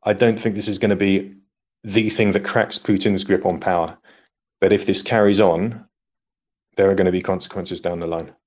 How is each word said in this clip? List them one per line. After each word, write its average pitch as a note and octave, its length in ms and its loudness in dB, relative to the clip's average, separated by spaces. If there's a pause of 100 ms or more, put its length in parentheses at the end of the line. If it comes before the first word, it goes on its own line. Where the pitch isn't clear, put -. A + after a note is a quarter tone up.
I G#2+ 100 2
don't A2+ 260 2
think A2 140 -2
this G#2 140 -4
is G2+ 100 -4
gonna G2+ 180 2
be G2 380 0 (500)
the G#2+ 240 0
thing G#2 240 0
that F#2 120 0
cracks - 340 -2
Putin's G2 460 0
grip G2 200 0
on F#2 160 -2
power. E2+ 380 -2 (640)
But F#2+ 100 4
if G2+ 140 0
this - 160 0
carries G#2 380 2
on, G2 460 0 (880)
there G2 140 4
are G2 40 2
gonna F#2 180 2
be F2+ 100 -2
consequences - 580 -6
down F2 200 -6
the E2+ 60 -8
line. E2 260 -8 (140)